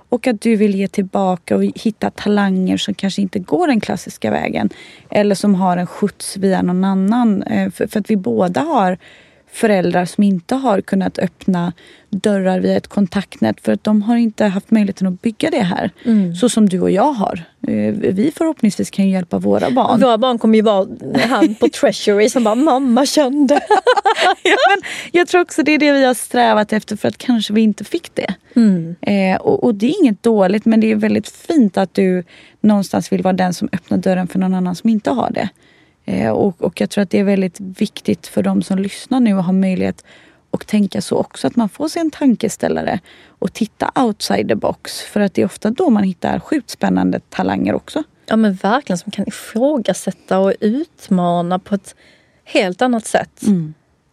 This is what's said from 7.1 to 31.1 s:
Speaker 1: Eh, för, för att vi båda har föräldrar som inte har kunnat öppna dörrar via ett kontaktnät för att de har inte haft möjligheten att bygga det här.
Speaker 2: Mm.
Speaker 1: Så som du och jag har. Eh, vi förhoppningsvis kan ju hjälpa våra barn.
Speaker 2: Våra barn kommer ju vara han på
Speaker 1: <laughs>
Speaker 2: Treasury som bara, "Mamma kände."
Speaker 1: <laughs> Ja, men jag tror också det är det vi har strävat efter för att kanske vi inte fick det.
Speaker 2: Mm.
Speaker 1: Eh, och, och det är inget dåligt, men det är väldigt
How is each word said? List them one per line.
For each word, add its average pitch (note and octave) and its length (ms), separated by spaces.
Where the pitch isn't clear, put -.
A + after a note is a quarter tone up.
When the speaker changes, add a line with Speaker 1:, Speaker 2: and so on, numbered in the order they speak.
Speaker 1:
Eh, G3 280
för, - 160
för G#3+ 120
att G3+ 120
vi A3 60
båda G3 440
har A3 360
föräldrar F3+ 540
som - 180
inte G3 320
har A#3+ 260
kunnat F#3 380
öppna F3 540
dörrar F#3+ 500
via F#3+ 180
ett G3 100
kontaktnät G#3 760
för A3 100
att G#3 120
de G#3+ 180
har A3+ 160
inte A3 280
haft G3 260
möjligheten G3 360
att F3+ 140
bygga A#3 280
det D4+ 140
här. F#3+ 280
Speaker 2:
Mm. G3 300
Speaker 1:
Så A3+ 140
som G#3+ 200
du F3+ 120
och F3+ 100
jag G#3+ 220
har. F#3 300
Eh, G#3+ 260
vi G#3+ 420
förhoppningsvis A#3 540
kan G3 160
ju F#3+ 60
hjälpa F#3 280
våra G3+ 320
barn. B3 300
Speaker 2:
Våra A#3+ 160
barn B3 220
kommer A3 160
ju A3 60
vara G3+ 260
han C4 260
på - 140
Speaker 1:
<laughs> - 120
Speaker 2:
Treasury G#3 480
som A#3+ 140
bara, G#3+ 120
"Mamma C4 500
kände." C#4+ 600
Speaker 1:
<laughs> - 40
Ja, F#4 120
men G4 120
jag F4 160
tror F4+ 140
också E4 220
det C#4+ 80
är D4+ 60
det D4 140
vi C#4 140
har B3+ 80
strävat A3 600
efter G#3+ 220
för A3 120
att G#3+ 100
kanske A3 360
vi A3 80
inte G#3+ 220
fick - 320
det. - 180
Speaker 2:
Mm. F3+ 460
Speaker 1:
Eh, F#3+ 400
och, - 220
och A#3+ 120
det G3+ 100
är C4+ 80
inget A3 200
dåligt, G#3+ 420
men A3 140
det A3 120
är G#3+ 40
väldigt G#3+ 340